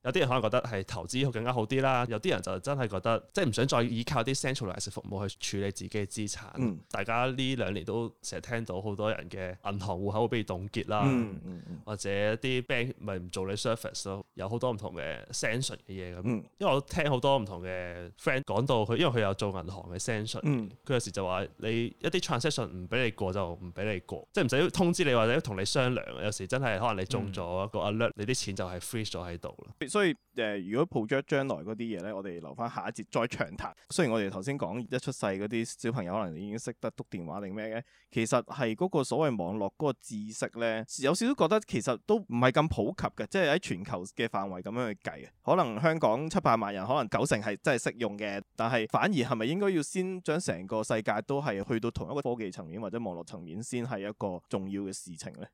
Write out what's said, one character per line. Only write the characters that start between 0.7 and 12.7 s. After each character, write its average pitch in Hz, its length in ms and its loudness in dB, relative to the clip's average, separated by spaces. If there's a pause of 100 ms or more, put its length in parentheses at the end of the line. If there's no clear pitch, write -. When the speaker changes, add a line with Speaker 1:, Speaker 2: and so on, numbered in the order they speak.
Speaker 1:
投 85 220 -6
資 127 260 2
更 117 140 -2
加 127 80 2
好 113 120 2
啲 131 160 2
啦， 127 280 4
有 110 100 -2
啲 180 120 0
人 107 100 2
就 95 180 -4
真 139 180 -2
係 123 120 0
覺 98 100 -2
得， 113 340 2
即 196 80 2
係 147 80 4
唔 104 40 0
想 127 140 4
再 120 160 4
依 117 200 0
靠 127 180 0
啲 135 160 0
centralize 101 540 -2
服 - 180 -8
務 98 200 -2
去 - 100 -10
處 101 260 -2
理 101 60 0
自 95 160 -8
己 - 20 -8
嘅 104 160 -2
資 104 240 -4
產。 - 140 -8 (120)
Speaker 2:
嗯。 113 220 0 (120)
Speaker 1:
大 101 140 -2
家 117 220 2
呢 131 300 0
兩 101 180 0
年 90 120 -2
都 113 360 -2
成 - 160 -8
日 117 40 -6
聽 113 240 -4
到 95 160 -4
好 104 120 -4
多 104 160 0
人 82 200 -4
嘅 92 220 -6 (200)
銀 98 80 -2
行 92 180 -2
戶 101 140 0
口 110 100 2
會 117 60 4
被 113 160 0
凍 95 260 -4
結 - 200 -4
啦， 107 160 4
Speaker 2:
嗯， 117 400 2
嗯， 90 240 -10
嗯。 82 160 -10
Speaker 1:
或 104 100 -4
者 98 140 -4 (260)
啲 127 280 0
bank 120 360 -2